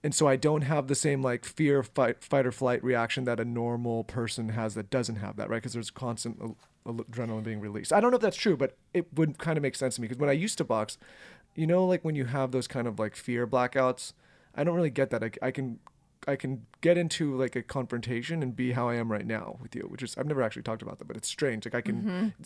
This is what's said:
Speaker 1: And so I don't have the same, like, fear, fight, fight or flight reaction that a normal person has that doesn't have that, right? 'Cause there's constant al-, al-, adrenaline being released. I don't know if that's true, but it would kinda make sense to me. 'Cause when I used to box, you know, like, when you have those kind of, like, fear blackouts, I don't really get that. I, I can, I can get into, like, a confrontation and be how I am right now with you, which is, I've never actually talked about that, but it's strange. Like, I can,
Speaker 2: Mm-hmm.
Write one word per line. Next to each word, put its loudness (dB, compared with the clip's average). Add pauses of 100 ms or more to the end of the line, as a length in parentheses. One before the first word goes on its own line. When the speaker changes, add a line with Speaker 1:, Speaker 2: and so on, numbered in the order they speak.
Speaker 1:
And 0
so 6
I 6
don't 2
have 0
the 2
same, 0
like, -2
fear, 4
fight, 0
fight 2
or 0
flight 0
reaction 0
that 0
a 0
normal -2
person -4
has -2
that -8
doesn't -2
have -8
that, -6
right? -2
'Cause -8
there's -6
constant -6
al-, -10 (300)
al-, -6
adrenaline -6
being -4
released. -4
I 8
don't 6
know 6
if 4
that's 2
true, 4
but 0 (180)
it 0
would 4
kinda 0
make -2
sense -2
to -4
me. -4
'Cause -6
when 4
I 6
used 0
to 2
box, 0 (600)
you 0
know, 6
like, 2
when 0
you 0
have 0
those 0
kind -2
of, -4
like, -2
fear -2
blackouts, 2 (420)
I -2
don't 2
really 4
get 2
that. 0
I, -2 (120)
I 0
can, -6 (480)
I 2
can -6 (140)
get 6
into, 0
like, 0
a -2
confrontation -4
and -4
be 0
how 0
I 0
am -2
right -2
now -4
with -12
you, -6
which -10
is, -8
I've -2
never 0
actually -2
talked -4
about -10
that, -16
but -10
it's -8
strange. -2
Like, -6
I 0
can, -2
Speaker 2:
Mm-hmm. -2 (180)